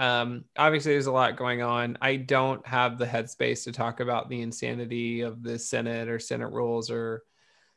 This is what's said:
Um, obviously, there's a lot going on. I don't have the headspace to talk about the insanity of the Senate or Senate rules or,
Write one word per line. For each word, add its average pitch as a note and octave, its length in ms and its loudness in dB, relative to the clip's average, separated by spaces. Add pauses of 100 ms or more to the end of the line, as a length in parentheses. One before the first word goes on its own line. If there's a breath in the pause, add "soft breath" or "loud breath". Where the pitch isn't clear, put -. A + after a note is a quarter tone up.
Um, A#2+ 440 2 (120)
obviously, D3+ 360 4
there's C#3 140 4
a C3 60 0
lot B2 240 4
going B2 240 0
on. A#2+ 400 0
I C3+ 160 2
don't C3 500 2
have B2 300 2
the A#2+ 100 0
headspace A#2+ 580 -2
to A#2 80 -6
talk A#2 280 -2
about A#2+ 300 0
the B2 100 -4
insanity A#2 800 -4
of A#2 220 -4
the A#2 160 -4
Senate A#2 500 -2
or A#2 100 -2
Senate A#2 340 -4
rules A#2 380 -2
or, A2+ 320 -4 (540)